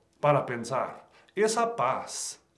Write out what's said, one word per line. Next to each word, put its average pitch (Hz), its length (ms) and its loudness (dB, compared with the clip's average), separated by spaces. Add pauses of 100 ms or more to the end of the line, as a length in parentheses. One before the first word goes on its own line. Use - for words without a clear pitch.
(200)
para 143 260 4
pensar, 120 640 -6 (260)
esa 220 420 2
paz - 640 -2 (180)